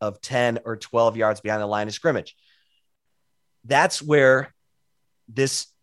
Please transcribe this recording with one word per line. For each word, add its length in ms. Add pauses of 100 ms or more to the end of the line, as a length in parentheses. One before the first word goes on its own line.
of 200
ten 440
or 120
twelve 400
yards 240
behind 200
the 60
line 220
of 60
scrimmage. 420 (1300)
That's 360
where 520 (760)
this 380 (160)